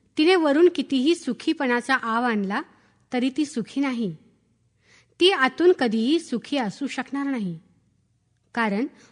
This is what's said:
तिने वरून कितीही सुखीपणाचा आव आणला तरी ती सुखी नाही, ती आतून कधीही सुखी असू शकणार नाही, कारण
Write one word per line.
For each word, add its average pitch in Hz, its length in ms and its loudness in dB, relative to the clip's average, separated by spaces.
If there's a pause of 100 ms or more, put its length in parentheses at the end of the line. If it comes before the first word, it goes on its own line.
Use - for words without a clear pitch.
(180)
तिने 320 160 4
वरून 320 400 4
कितीही 277 400 0
सुखीपणाचा 262 800 -2
आव 233 300 -2
आणला 214 380 -2 (500)
तरी 254 240 -2
ती 311 80 0
सुखी 254 360 -6
नाही, 233 360 -4 (1040)
ती 359 100 6
आतून 330 420 4
कधीही 247 480 2
सुखी - 360 -6
असू 240 300 -4
शकणार 277 400 -6
नाही, 208 320 -4 (960)
कारण 220 320 -2 (260)